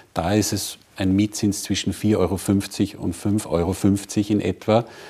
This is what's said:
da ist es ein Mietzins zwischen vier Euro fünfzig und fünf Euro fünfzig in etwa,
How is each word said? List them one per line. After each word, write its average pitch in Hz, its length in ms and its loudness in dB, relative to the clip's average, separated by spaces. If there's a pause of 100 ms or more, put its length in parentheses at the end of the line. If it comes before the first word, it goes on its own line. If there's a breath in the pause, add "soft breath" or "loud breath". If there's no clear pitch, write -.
(140 loud breath)
da 87 200 0
ist 107 180 2
es - 260 -6 (180)
ein 95 200 0
Mietzins 104 460 0
zwischen 98 300 -4
vier 104 260 2
Euro 92 180 2
fünfzig 98 600 0
und 90 160 -4
fünf 104 320 -2
Euro 85 260 0
fünfzig 101 580 0
in 104 100 2
etwa, 107 440 2 (260 loud breath)